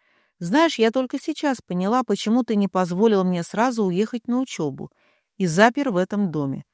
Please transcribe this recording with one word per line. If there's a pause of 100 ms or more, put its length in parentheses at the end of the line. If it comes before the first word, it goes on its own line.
(380)
Знаешь,
я
только
сейчас
поняла,
почему
ты
не
позволил
мне
сразу
уехать
на
учёбу (480)
и
запер
в
этом
доме.